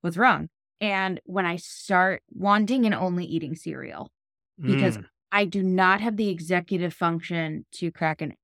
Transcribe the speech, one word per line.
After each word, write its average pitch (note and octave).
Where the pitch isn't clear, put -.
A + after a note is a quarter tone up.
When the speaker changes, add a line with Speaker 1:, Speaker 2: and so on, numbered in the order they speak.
Speaker 1:
What's E3+
wrong?" F3
And F#3+
when F#3
I E3+
start F#3
wanting G#3
and G3+
only F3+
eating D#3+
cereal C3+
because C3
Speaker 2:
Mm. F#2+
Speaker 1:
I G3+
do G3
not F#3
have A3
the G#3
executive F3
function E3
to E3
crack D#3
an D3+
egg. -